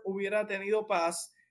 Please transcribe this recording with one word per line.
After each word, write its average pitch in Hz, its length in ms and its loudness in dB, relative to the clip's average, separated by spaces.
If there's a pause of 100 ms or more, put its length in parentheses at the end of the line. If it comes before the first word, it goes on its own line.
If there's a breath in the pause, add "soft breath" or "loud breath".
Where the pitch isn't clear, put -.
hubiera 196 420 0
tenido 208 400 0
paz, 175 480 0 (160 soft breath)